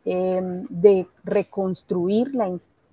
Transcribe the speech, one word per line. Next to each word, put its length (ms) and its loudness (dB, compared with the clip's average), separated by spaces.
em, 640 -4
de 380 4
reconstruir 1120 -2
la 140 0
ins-, 200 -10